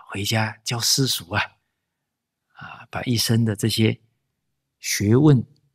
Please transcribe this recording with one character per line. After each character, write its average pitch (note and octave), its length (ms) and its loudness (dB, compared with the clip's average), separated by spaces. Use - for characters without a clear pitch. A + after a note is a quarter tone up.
回 G2+ 180 -10
家 A2 340 -2
教 A#2 200 -8
私 B2+ 300 0
塾 - 240 -6
啊。 G#2 100 -2
啊， - 360 -20
把 - 140 -8
一 A#2+ 140 -2
生 A2+ 280 2
的 G#2+ 120 -2
这 A#2 120 -2
些 A2 320 0
学 G#2 380 0
问 C#3 280 6